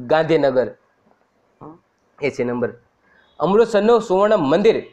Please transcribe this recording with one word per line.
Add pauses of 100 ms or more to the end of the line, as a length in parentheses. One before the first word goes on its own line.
ગાંધીનગર. (1600)
એંસી
નંબર, (680)
અમૃતસરનું
સુવર્ણ
મંદિર